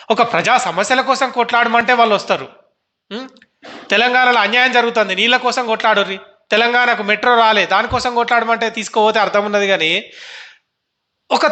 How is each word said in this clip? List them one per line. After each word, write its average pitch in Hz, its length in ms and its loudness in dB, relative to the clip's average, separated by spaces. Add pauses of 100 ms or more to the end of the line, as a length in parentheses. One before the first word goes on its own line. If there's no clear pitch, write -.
(100)
ఒక - 160 2
ప్రజా 175 340 0
సమస్యల 208 420 -2
కోసం 254 280 0
కొట్లాడమంటే 233 640 0
వాళ్ళు 226 200 4
వస్తారు. 175 320 -4 (640)
ఉం? 247 160 -12 (600)
తెలంగాణలో 247 540 2
అన్యాయం 240 320 0
జరుగుతుంది, 233 420 0
నీళ్ళ 233 240 0
కోసం 247 280 -2
కొట్లాడుర్రి. 208 520 0 (320)
తెలంగాణకు 240 520 0
మెట్రో 208 320 0
రాలే, 220 320 4
దానికోసం 226 480 -2
కొట్లాడమంటే 233 560 0
తీసుకోపోతే 220 500 0
అర్థం 202 240 0
ఉన్నది. 208 240 -2
కానీ 165 240 0 (1400)
ఒక 254 220 2